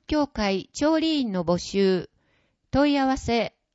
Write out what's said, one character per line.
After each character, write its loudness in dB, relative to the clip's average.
協 0
会 -4
調 0
理 0
員 -4
の -2
募 2
集。 0
問 4
い 2
合 2
わ 0
せ、 -2